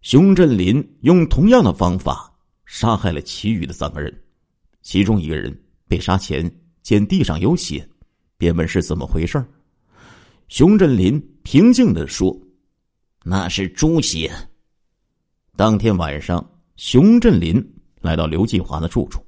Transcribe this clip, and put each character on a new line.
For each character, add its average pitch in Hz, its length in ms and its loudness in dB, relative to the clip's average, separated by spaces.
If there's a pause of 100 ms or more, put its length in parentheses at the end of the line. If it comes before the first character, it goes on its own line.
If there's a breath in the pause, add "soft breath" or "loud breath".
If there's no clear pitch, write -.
熊 190 340 4
振 165 220 4
林 98 460 -2
用 165 260 4
同 165 220 2
样 247 120 6
的 107 100 2
方 90 260 -2
法 - 340 -8 (320)
杀 113 320 -2
害 92 160 -4
了 73 80 -6
其 - 320 -6
余 85 140 -4
的 65 60 -10
三 73 200 -8
个 73 80 -12
人， - 220 -12 (600)
其 - 220 -2
中 104 160 0
一 78 80 -8
个 80 80 -6
人 62 200 -10 (320)
被 85 120 -2
杀 95 160 -2
前 85 320 -4 (340)
见 104 240 2
地 185 180 0
上 80 140 -4
有 117 180 0
血， 71 320 -10 (500)
便 85 160 0
问 80 120 -2
是 87 140 -2
怎 80 160 -4
么 71 80 -8
回 80 220 -4
事 - 100 -6
儿。 131 100 -4 (1000 soft breath)
熊 202 300 4
振 156 180 4
林 101 240 2 (220)
平 208 300 4
静 233 200 4
地 78 140 -4
说 92 300 -4 (880)
，“那 92 240 -4
是 95 200 -6
猪 156 320 0
血。” 80 320 -6 (1200)
当 107 200 0
天 104 200 0
晚 76 260 -6
上， 87 220 -4 (320)
熊 208 440 4
振 208 200 2
林 82 140 -2 (460)
来 80 140 -2
到 78 120 -2
刘 80 200 -2
继 90 140 -2
华 - 180 -8
的 80 80 -6
住 80 220 -4
处 - 200 -10